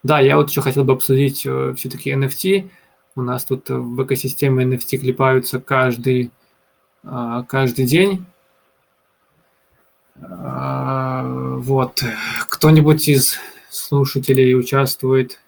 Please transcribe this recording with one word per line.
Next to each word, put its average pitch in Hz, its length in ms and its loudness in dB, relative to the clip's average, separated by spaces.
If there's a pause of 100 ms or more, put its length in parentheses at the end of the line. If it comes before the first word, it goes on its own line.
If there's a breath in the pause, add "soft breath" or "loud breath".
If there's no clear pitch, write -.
Да, 151 160 4
я 139 180 6
вот 147 120 2
ещё 143 120 -2
хотел 135 220 0
бы 131 100 4
обсудить, 135 520 0
э, 131 320 -4
всё-таки - 340 -8
Н 139 120 0
Ф 143 120 -4
Т. 190 300 0 (500 loud breath)
У 131 60 -6
нас 127 240 -4
тут - 240 -6
в 127 340 -4
экосистеме 135 600 0
Н 127 100 0
Ф 123 120 -6
Т - 120 -4
клепаются 131 640 0
каждый, 127 720 0 (720)
а, 120 400 -8
каждый 131 420 0
день. 185 400 2 (2000)
А, 131 1000 -6 (340)
вот. 131 460 -2 (460 loud breath)
Кто-нибудь 156 580 6
из 139 300 2 (320 loud breath)
слушателей 135 880 2
участвует 131 920 0